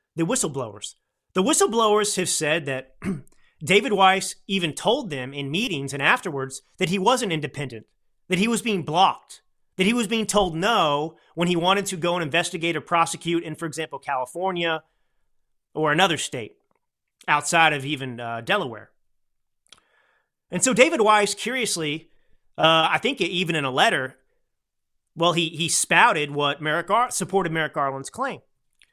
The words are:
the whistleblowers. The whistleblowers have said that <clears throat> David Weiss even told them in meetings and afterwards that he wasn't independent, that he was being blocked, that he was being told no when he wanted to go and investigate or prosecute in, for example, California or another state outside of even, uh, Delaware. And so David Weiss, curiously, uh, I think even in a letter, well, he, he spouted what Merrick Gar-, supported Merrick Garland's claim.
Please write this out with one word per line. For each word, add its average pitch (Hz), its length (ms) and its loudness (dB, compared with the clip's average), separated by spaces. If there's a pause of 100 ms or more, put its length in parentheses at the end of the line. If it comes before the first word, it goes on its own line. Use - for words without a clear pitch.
(140)
the 165 120 -2
whistleblowers. 135 680 -4 (360)
The 185 100 0
whistleblowers 220 760 2
have 180 120 -2
said 156 380 -2
that 131 360 -8
<clears throat> - 640 -12
David 214 280 2
Weiss 190 420 4 (140)
even 180 240 -2
told 226 380 -2
them 135 220 -8
in 143 180 -6
meetings 151 420 -4
and 143 100 -6
afterwards 147 600 0 (160)
that 180 100 0
he 196 100 0
wasn't 226 340 2
independent, 143 540 -6 (420)
that 180 100 -2
he 208 100 2
was 226 140 0
being 202 200 -2
blocked, 160 600 0 (340)
that 185 100 2
he 220 60 4
was 240 160 0
being 220 180 0
told 185 300 0
no 165 600 0 (180)
when 170 120 0
he 180 100 2
wanted 190 300 2
to 190 100 -8
go 175 180 0
and 175 80 -2
investigate 165 520 -2
or 156 60 -4
prosecute 165 640 0
in, 156 100 -8
for 165 120 -8
example, 156 320 -8
California 170 840 -4 (920)
or 151 200 0
another 170 260 2
state - 380 -10 (720)
outside 160 440 4
of 139 120 -4
even, 131 340 -8
uh, 117 220 -8
Delaware. 120 500 -4 (1600)
And 180 140 -2
so 254 100 4
David 285 260 4
Weiss, 208 340 4
curiously, 175 760 -4 (480)
uh, 160 320 4
I 160 80 2
think - 220 -4
even 175 340 -2
in 151 100 -2
a 131 60 -2
letter, 143 460 0 (1000)
well, 165 180 2
he, 165 180 0
he 165 180 -4
spouted 170 640 4
what 143 280 -2
Merrick 156 280 -2
Gar-, 233 220 2
supported 185 420 -2
Merrick 156 220 -2
Garland's 135 360 -4
claim. 240 300 -8 (520)